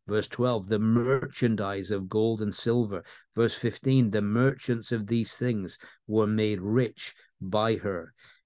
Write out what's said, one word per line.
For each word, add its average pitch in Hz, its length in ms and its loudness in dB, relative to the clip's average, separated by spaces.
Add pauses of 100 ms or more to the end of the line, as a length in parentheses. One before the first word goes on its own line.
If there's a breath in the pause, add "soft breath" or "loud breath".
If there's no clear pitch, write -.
Verse 104 220 0
twelve, 120 400 -2
"The 107 100 2
merchandise 110 1120 0
of 98 180 -2
gold 110 320 0
and 104 140 -4
silver." 110 500 0 (300 loud breath)
Verse 113 200 2
fifteen, 123 560 2
"The 104 120 2
merchants 117 680 0
of 113 160 -2
these 113 300 -2
things 110 420 -4 (280 loud breath)
were 107 200 2
made 107 360 0
rich 113 520 -2 (280 soft breath)
by 107 340 2
her." 90 380 -6 (320 loud breath)